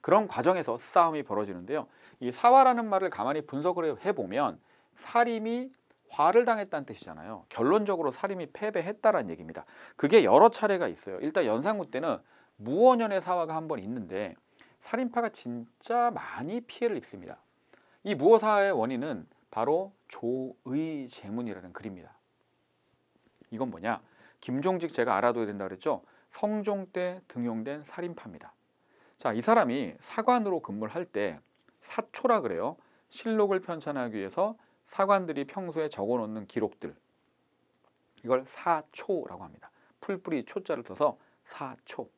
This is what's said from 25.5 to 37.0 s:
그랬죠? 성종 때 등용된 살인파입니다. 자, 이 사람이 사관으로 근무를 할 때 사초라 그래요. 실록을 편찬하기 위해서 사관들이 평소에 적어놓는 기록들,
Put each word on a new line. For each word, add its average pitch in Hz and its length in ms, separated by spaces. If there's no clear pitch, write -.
그랬죠? 98 380
성종 208 640
때 180 340
등용된 120 560
살인파입니다. 160 680
자, 117 160
이 117 80
사람이 135 580
사관으로 220 640
근무를 107 340
할 175 100
때 95 360
사초라 - 580
그래요. 107 380
실록을 208 500
편찬하기 143 560
위해서 165 400
사관들이 185 580
평소에 160 460
적어놓는 107 580
기록들, - 480